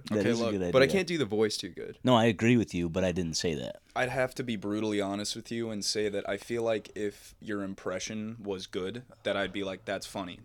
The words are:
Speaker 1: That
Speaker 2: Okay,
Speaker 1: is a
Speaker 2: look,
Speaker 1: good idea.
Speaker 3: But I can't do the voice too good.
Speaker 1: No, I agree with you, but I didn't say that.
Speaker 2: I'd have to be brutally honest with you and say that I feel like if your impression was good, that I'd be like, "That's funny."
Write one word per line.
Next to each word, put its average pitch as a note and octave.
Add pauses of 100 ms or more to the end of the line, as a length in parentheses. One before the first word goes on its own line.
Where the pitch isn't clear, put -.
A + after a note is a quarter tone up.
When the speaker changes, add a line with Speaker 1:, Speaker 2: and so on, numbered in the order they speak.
Speaker 1:
That G#2+
Speaker 2:
Okay, G2+
Speaker 1:
is A#2
a -
Speaker 2:
look, A2+
Speaker 1:
good G2
idea. F2
Speaker 3:
But C3
I C3+
can't F3+
do E3+
the C#3
voice G#2+
too G2
good. -
Speaker 1:
No, B2+
I A2+
agree A#2
with G2+
you, F2
but F#2
I F2+
didn't E2
say F2
that. B1 (180)
Speaker 2:
I'd B2
have B2+
to C3
be A#2
brutally G#2
honest G2+
with A#2
you A#2
and G2+
say G#2+
that G2
I G2+
feel A#2
like A2+
if G2+
your G2+
impression G#2
was F#2+
good, G2+ (200)
that G2
I'd F#2+
be G2+
like, F#2+
"That's F#2+
funny." F#2